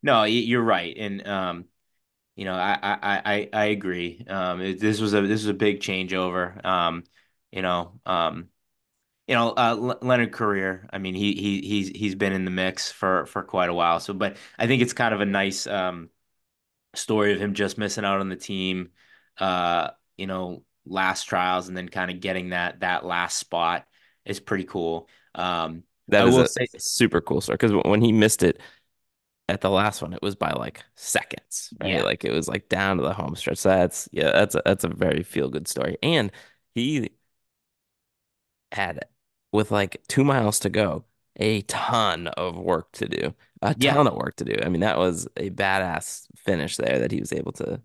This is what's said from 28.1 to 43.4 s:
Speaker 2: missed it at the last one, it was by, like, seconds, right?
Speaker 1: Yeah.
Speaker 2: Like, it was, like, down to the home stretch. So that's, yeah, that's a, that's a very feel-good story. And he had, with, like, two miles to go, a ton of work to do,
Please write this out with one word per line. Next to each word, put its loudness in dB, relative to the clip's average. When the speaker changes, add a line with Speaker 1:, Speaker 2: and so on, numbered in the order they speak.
Speaker 2:
missed 6
it 4
at -2
the 2
last 2
one, -8
it -10
was -4
by, -2
like, -6
seconds, -6
right? -2
Speaker 1:
Yeah. 2
Speaker 2:
Like, -2
it -2
was, 0
like, -6
down 2
to 0
the 0
home -6
stretch. -4
So 2
that's, 4
yeah, 2
that's 4
a, 2
that's 2
a 0
very 0
feel-good -4
story. -4
And 2
he 0
had, -4
with, 2
like, 0
two 4
miles 4
to 0
go, 0
a 2
ton 0
of -4
work -2
to -6
do, -4